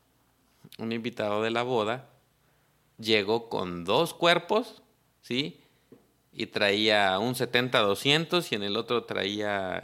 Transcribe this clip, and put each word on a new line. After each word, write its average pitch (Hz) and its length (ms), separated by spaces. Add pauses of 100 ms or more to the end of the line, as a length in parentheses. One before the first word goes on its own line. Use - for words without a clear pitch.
(800)
un 113 120
invitado 110 520
de 113 80
la 117 120
boda, 123 460 (880)
llegó 110 520
con 90 360
dos 143 280
cuerpos, - 680 (400)
¿sí? 139 400 (720)
Y 113 140
traía 104 720
un 123 160
setenta 127 440
doscientos 147 720
y 120 40
en 101 80
el 101 120
otro 113 280
traía, 101 800